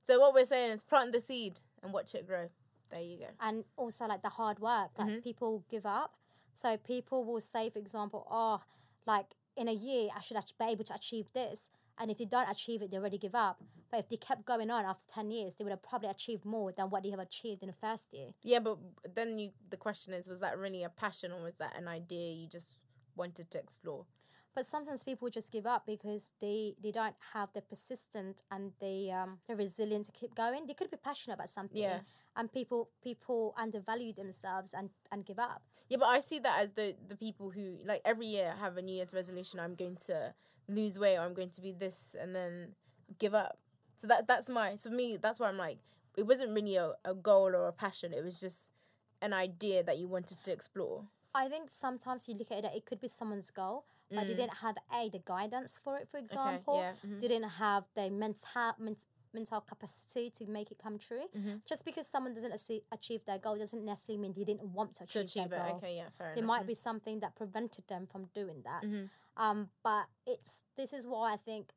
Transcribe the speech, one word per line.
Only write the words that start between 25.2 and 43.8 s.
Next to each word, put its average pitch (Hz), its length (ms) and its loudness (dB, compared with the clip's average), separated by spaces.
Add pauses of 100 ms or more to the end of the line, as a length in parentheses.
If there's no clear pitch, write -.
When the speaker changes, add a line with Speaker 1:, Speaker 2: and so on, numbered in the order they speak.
Speaker 2:
just 220 200 -6
give 214 140 -4
up 233 220 2
because 208 520 -6
they, 208 400 -2
they 208 120 -4
don't 220 240 -2 (180)
have 202 200 -2
the 202 80 -6
persistent 202 880 -6
and 196 280 -6
the, 190 320 -2
um, 185 360 -2
the 233 80 -4
resilience 208 500 0
to - 60 -12
keep - 240 -10
going. 247 320 0
They 240 80 -6
could - 160 -4
be - 60 -8
passionate 269 380 -4
about - 140 -6
something, 202 320 -4
Speaker 1:
Yeah. 190 200 2 (340)
Speaker 2:
and 226 160 -2
people, 240 400 -2 (120)
people 233 540 0
undervalue 220 560 -2
themselves 190 580 -6
and, 190 200 -6 (200)
and 202 140 -6
give 196 140 -8
up. - 240 -2 (260)
Speaker 1:
Yeah, 254 80 4
but 247 80 8
I 247 140 10
see 302 200 2
that 214 220 4
as 202 120 2
the, 202 220 -2 (120)
the 202 100 -8
people 208 320 -6
who, 190 340 -6
like, 202 220 0
every 226 220 4
year 190 320 2
have 185 180 -2
a 180 60 -2
New 185 120 -4
Year's 185 160 -4
resolution, 185 480 -4
"I'm 170 140 -4
going 180 220 -4 (100)
to 156 300 -2 (320)
lose 202 320 0
weight," 196 180 8
or, 165 40 2
"I'm 175 120 -2
going 185 160 -4
to 180 120 -12
be 190 100 -6
this," 185 480 -2
and 185 160 -6
then 175 400 -6 (420)
give 208 160 4
up. 202 240 4 (400)